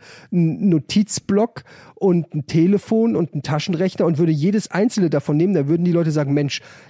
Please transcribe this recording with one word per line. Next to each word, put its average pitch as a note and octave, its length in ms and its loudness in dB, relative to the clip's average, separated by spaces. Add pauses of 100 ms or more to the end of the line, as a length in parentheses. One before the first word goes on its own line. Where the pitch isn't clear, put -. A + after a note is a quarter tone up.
(340)
einen F3 340 0
Notizblock G3 960 0 (320)
und F3 400 0
ein D3 120 -6
Telefon G3+ 680 2
und E3 160 -2
einen C#3+ 100 -8
Taschenrechner E3+ 640 -2
und D#3 120 0
würde D#3+ 160 2
jedes F#3+ 360 0
einzelne F#3+ 400 0
davon D3 280 -2
nehmen, F#3+ 160 2
dann C#3+ 160 0
würden E3+ 160 0
die F3 80 0
Leute D#3+ 180 0
sagen, C#3+ 220 0
Mensch, D3 280 -2 (280)